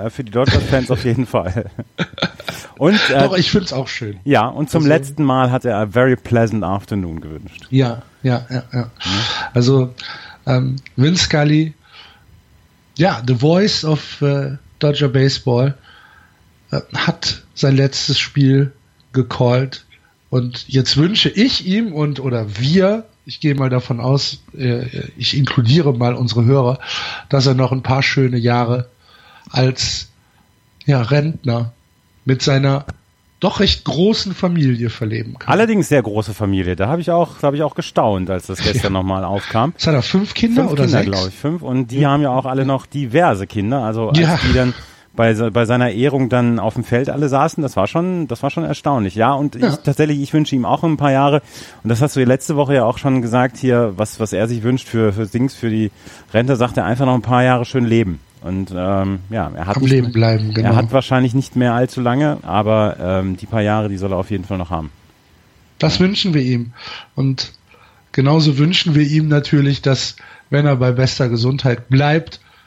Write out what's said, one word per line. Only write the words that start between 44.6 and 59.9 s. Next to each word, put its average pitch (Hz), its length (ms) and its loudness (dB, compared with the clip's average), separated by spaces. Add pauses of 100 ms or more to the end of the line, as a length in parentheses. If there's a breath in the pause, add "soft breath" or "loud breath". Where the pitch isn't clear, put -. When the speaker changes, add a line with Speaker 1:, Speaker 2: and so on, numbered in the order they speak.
Speaker 1:
bei 113 200 2
se-, 110 160 -2
bei 117 160 2
seiner 123 240 2
Ehrung 131 400 0
dann 120 280 2
auf 107 140 -2
dem 123 120 -4
Feld 120 260 -2
alle 143 180 -2
saßen, 143 340 0
das 127 140 -6
war 98 100 2
schon, 170 400 -2
das 117 160 -8
war 139 60 -2
schon 165 160 -4
erstaunlich. 135 500 -2
Ja, 117 200 2
und 139 220 -2
Speaker 2:
Ja. 123 120 2
Speaker 1:
ich, 143 120 0
tatsächlich, 147 420 0
ich - 100 -8
wünsche 151 240 2
ihm 120 80 0
auch 127 180 0
ein 160 140 0
paar 143 160 2
Jahre. 139 300 2 (400 loud breath)
Und 110 80 -2
das 117 100 2
hast 147 160 0
du 131 80 2
letzte 135 320 0
Woche 139 180 2
ja 123 120 4
auch 123 100 0
schon 131 240 0
gesagt 120 380 0
hier, 120 380 2
was, 107 220 -4
was 110 140 -4
er 101 160 0
sich 117 140 -6
wünscht 123 260 -2
für, 113 240 2
für 107 140 -4
Dings, 127 280 -2
für 117 140 -6
die 110 220 0 (420 loud breath)
Rente, 123 240 2
sagt 113 220 -2
er 92 80 0
einfach 120 180 0
noch 127 100 2
ein 120 60 0
paar 123 240 2
Jahre 127 220 2
schön 127 180 -2
leben. 110 360 0 (200)
Und, 92 360 -6
ähm, 98 440 -2 (100)
ja, 107 260 -4
er 85 100 -8
hat 101 120 -2
Speaker 2:
Am 135 60 0
Speaker 1:
nicht 131 80 4